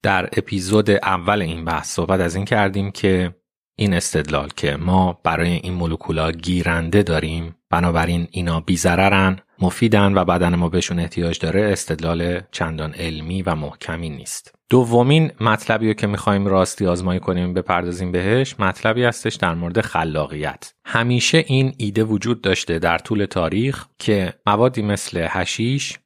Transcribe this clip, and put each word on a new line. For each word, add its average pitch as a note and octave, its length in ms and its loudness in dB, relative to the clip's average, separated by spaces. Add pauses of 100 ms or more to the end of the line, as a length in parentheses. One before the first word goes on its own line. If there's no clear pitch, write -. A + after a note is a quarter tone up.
در F#2 300 0
اپیزود G2+ 560 0
اول G2 520 2
این E2 240 -6
بحث D#2+ 280 -6
صحبت F#2 260 0
از E2+ 160 0
این G2 100 -2
کردیم G2+ 460 0
که F2+ 440 0 (400)
این G2+ 180 2
استدلال D2 640 -2
که C#2+ 200 -2
ما F2+ 480 2
برای E2+ 260 0
این F2 240 -4
مولکولا D#2+ 580 -2
گیرنده E2+ 720 0
داریم، E2 520 -2 (140)
بنابراین E2+ 640 0
اینا E2+ 280 -2
بی‌ضررن، F#2+ 800 2 (220)
مفیدن G2+ 520 4
و F2+ 120 4
بدن F2 300 2
ما F2 140 2
بهشون F2 300 -2
احتیاج E2+ 400 -2
داره، G2 320 0
استدلال E2+ 720 -2 (100)
چندان D#2 420 -4
علمی E2 480 -6
و F2 140 -2
محکمی D#2+ 540 -8
نیست. - 460 -14 (140)
دومین B2+ 640 4 (100)
مطلبی A2 460 2
رو G#2+ 60 2
که G#2+ 140 -2
می‌خوایم G2+ 400 0
راستی F#2+ 400 2
آزمایی F2+ 320 0
کنیم، F2+ 340 -2
بپردازیم F2+ 580 -2
بهش، G#2 480 0
مطلبی A2 440 2
هستش A2+ 320 0
در F2 180 0
مورد F2 280 -2
خلاقیت. D2+ 920 -4 (120)
همیشه B2 600 2
این C3 300 2
ایده G#2+ 260 0
وجود A2 380 0
داشته F2 380 0
در E2+ 180 2
طول G2+ 280 0
تاریخ F#2+ 600 -2 (140)
که G2 340 0 (120)
موادی A2+ 360 2
مثل G2+ 380 -2
حشیش A2+ 880 -4